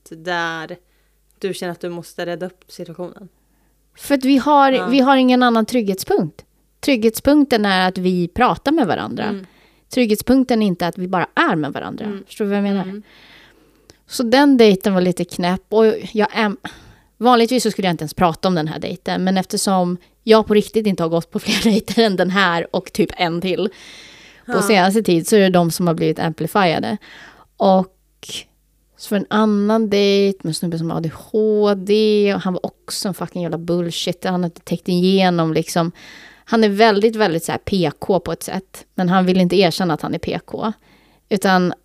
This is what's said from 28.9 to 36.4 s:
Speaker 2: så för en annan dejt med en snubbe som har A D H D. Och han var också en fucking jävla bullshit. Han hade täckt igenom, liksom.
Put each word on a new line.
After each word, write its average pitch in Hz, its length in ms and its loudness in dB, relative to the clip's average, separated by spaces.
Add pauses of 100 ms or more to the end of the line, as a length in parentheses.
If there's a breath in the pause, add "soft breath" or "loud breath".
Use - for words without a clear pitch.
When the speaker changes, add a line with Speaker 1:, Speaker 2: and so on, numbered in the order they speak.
Speaker 2:
så - 120 -16
för 214 80 0
en 190 140 -2
annan 214 600 2
dejt 202 520 2
med 165 80 -4
en 156 40 -4
snubbe 170 240 -4
som 165 120 -4
har 165 80 -4
A - 20 -6
D 165 140 -4
H 208 600 0
D. 202 600 2
Och 180 60 -4
han 185 120 -4
var - 140 -6
också - 420 -10
en 175 60 -6
fucking 180 280 -10
jävla 170 160 -6
bullshit. 170 680 -4
Han 180 180 -2
hade 170 180 -6
täckt - 280 -8
igenom, 180 640 2
liksom. 165 400 -2 (520 loud breath)